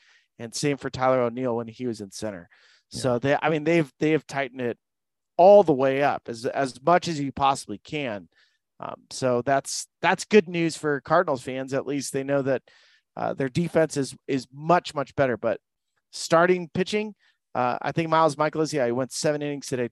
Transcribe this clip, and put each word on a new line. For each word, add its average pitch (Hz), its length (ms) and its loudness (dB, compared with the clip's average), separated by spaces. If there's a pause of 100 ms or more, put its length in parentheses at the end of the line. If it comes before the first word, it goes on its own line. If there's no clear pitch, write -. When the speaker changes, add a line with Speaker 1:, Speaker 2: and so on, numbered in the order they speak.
(380)
Speaker 1:
and 117 160 -14
same 143 240 -2
for 135 120 -8
Tyler 131 320 2
O'Neill 120 340 -2
when 117 120 -6
he 113 200 -8
was 107 140 -6
in 98 100 -12
center. 95 380 -10 (420)
Speaker 2:
Yeah. - 80 -12
Speaker 1:
So 123 200 0
they, 139 220 2
I 151 80 0
mean, 156 140 0
they've, 165 360 2
they 156 120 2
have 151 160 0
tightened 131 340 -8
it 120 160 -4 (600)
all 202 260 10
the 160 100 4
way 135 300 2
up 127 240 0
as, 117 180 -10
as 127 380 -4
much 175 240 4
as 160 120 -4
you 139 120 -4
possibly 135 460 -2
can. 117 500 -8 (520)
Um, - 160 -12 (160)
so 123 300 0
that's, 135 460 -4 (140)
that's 180 240 2
good 190 240 4
news 165 260 -2
for 147 260 -2
Cardinals 160 400 2
fans. 131 320 -8
At 120 140 -4
least 139 260 -6
they 135 100 -4
know 139 180 0
that, 131 200 -2 (540)
uh, 113 160 -4
their 135 180 -4
defense 160 460 0
is, 139 200 -4 (120)
is 131 240 -4
much, 160 440 0
much 139 200 -8
better. 131 220 0
But 113 220 -2 (520)
starting 175 600 2
pitching, 208 400 -4 (400)
uh, 123 260 0
I - 120 -6
think 165 180 -2
Miles 160 280 4
Mikolas, 151 360 0
yeah, 135 140 0
he 117 40 0
went 123 200 -2
seven 147 320 -2
innings 143 240 -8
today, 123 240 -4